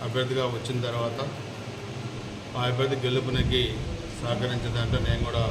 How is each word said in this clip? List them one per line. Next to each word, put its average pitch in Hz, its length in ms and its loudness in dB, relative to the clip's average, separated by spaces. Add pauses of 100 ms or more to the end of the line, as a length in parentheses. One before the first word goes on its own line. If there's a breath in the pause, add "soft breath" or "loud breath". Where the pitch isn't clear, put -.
అభ్యర్థిగా 127 420 2
వచ్చిన 120 360 0
తర్వాత 117 380 0 (1400)
ఆ 127 60 0
అభ్యర్థి 131 320 4
గెలుపునకి 123 800 2 (460)
సహకరించదంటే 117 920 0
నేను 113 140 4
కూడా 117 260 2